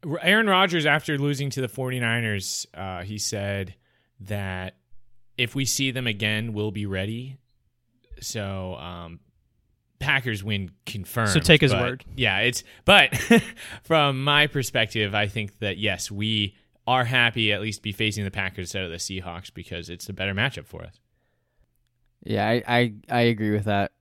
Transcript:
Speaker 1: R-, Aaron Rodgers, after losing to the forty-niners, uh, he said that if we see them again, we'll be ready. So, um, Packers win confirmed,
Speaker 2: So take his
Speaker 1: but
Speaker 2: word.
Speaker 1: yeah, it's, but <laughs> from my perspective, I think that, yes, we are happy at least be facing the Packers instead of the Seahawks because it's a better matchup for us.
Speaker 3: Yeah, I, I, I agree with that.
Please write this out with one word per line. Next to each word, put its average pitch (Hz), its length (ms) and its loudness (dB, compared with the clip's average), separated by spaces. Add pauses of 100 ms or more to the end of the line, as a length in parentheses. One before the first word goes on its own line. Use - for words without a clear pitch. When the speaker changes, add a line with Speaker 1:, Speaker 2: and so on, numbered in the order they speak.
Speaker 1:
R-, 165 160 -4
Aaron 214 260 4
Rodgers, 185 380 4
after 151 320 2
losing 139 340 0
to 135 100 -4
the 127 60 -2
forty-niners, 117 1040 -2
uh, 92 300 -8
he 104 140 -8
said 98 580 -4 (460)
that 95 540 -6 (640)
if 120 180 0
we 139 100 -2
see 135 260 -2
them 123 160 -4
again, 107 460 -2
we'll 104 180 -2
be 104 140 -6
ready. 113 520 -6 (840)
So, 95 540 -6
um, 85 440 -12 (800)
Packers 123 440 0
win 101 280 -4 (140)
confirmed, 107 440 -2
Speaker 2:
So 101 100 6
take 151 220 6
his 139 100 6
Speaker 1:
but 98 100 2
Speaker 2:
word. 123 240 -4 (100)
Speaker 1:
yeah, 107 240 2
it's, 120 240 0 (220)
but 175 300 8
<laughs> - 680 2
from 143 400 2
my 147 240 4
perspective, 110 680 0
I 104 120 2
think 104 320 -8
that, 98 180 -2
yes, 98 340 -2
we 104 440 -2 (300)
are 123 200 2
happy 117 480 2
at 101 80 -2
least 107 200 -6
be 107 120 -6
facing 107 320 -2
the 95 60 -4
Packers 95 340 -6
instead 95 180 -6
of 87 80 -6
the 82 60 -10
Seahawks 90 560 -10
because 85 360 -12
it's 87 200 -14
a 101 40 -8
better 95 200 -4
matchup 110 320 -4
for 80 180 -16
us. - 160 -20 (1200)
Speaker 3:
Yeah, 104 240 0
I, 117 200 2
I, 120 260 2 (160)
I 120 120 2
agree 110 300 2
with 104 140 0
that. 101 360 0